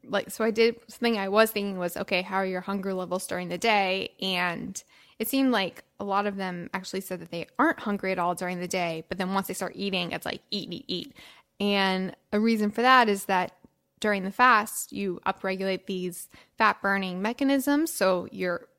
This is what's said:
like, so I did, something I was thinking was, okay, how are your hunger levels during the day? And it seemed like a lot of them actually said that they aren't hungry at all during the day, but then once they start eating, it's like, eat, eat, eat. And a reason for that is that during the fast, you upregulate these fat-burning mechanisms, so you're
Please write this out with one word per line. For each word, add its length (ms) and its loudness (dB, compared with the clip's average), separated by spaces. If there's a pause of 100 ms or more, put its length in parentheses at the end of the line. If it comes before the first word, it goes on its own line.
like, 260 -4
so 140 -6
I 80 2
did, 240 4 (120)
something 300 -2
I 120 -2
was 200 6
thinking 300 -4
was, 180 -4
okay, 240 -2
how 160 -4
are 80 2
your 160 -4
hunger 320 -4
levels 320 -4
during 240 -6
the 80 -4
day? 540 2 (100)
And 600 -4 (360)
it 100 -4
seemed 240 4
like 320 0 (160)
a 40 -6
lot 240 0
of 80 -2
them 380 -6
actually 280 -6
said 200 -8
that 100 -16
they 160 -8 (100)
aren't 220 2
hungry 320 -2
at 80 0
all 160 2
during 240 -4
the 80 -6
day, 420 -2
but 80 -4
then 160 -2
once 140 0
they 80 -6
start 200 -6
eating, 360 -2
it's 140 -6
like, 160 -6 (100)
eat, 200 -6
eat, 160 -10
eat. 260 -6 (460)
And 560 0 (160)
a 80 0
reason 300 2
for 140 -2
that 260 8
is 160 0
that 280 0 (460)
during 240 0
the 80 -4
fast, 600 4
you 340 -4
upregulate 640 -2
these 420 -6 (280)
fat-burning 640 2
mechanisms, 720 2
so 400 2
you're 360 -4 (120)